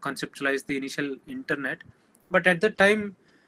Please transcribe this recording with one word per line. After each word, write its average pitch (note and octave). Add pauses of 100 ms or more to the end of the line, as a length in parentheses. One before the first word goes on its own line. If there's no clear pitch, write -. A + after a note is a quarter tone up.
conceptualized C#3
the C#3
initial C3+ (100)
internet. C#3 (520)
But F3+
at F3
that G#3+
time, G3+ (320)